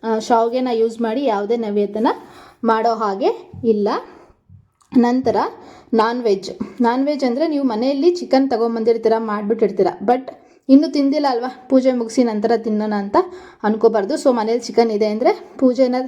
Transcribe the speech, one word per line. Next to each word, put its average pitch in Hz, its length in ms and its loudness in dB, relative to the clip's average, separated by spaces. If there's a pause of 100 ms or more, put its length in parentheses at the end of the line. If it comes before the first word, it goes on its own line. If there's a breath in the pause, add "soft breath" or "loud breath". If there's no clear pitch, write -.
ಆ, 220 160 -2
ಶಾವ್ಗೆನ 233 520 0
ಯೂಸ್ 226 300 0
ಮಾಡಿ 233 220 -2
ಯಾವುದೇ 214 340 -2
ನೈವೇದ್ಯನ 208 500 -2 (560 loud breath)
ಮಾಡೋ 226 320 2
ಹಾಗೆ 214 560 -4 (120)
ಇಲ್ಲ. 208 260 0 (1080)
ನಂತರ 240 380 2 (580 loud breath)
ನಾನ್ 233 300 0
ವೆಜ್. 196 280 -2 (300)
ನಾನ್ 247 240 0
ವೆಜ್ 285 180 -2
ಅಂದ್ರೆ 262 240 0
ನೀವು 285 180 -2
ಮನೆಯಲ್ಲಿ 269 500 2
ಚಿಕನ್ 269 340 2
ತಗೊಂಬಂದಿರ್ತೀರ, 226 680 0
ಮಾಡ್ಬಿಟ್ಟಿರ್ತೀರ, 214 680 -2 (180)
but 254 240 0 (400 soft breath)
ಇನ್ನು 277 220 6
ತಿಂದಿಲ್ಲ 285 380 0
ಅಲ್ವಾ, 247 400 -6
ಪೂಜೆ 262 220 4
ಮುಗಿಸಿ 240 320 -2
ನಂತರ 220 340 0
ತಿನ್ನೋಣ 214 360 -2
ಅಂತ 202 240 -2 (460 loud breath)
ಅನ್ಕೋಬಾರ್ದು. 214 500 2
So 294 180 0
ಮನೇಲಿ 233 280 0
ಚಿಕನ್ 233 320 0
ಇದೆ 214 140 0
ಅಂದ್ರೆ 220 440 -2 (100)
ಪೂಜೆನ 254 360 2 (120)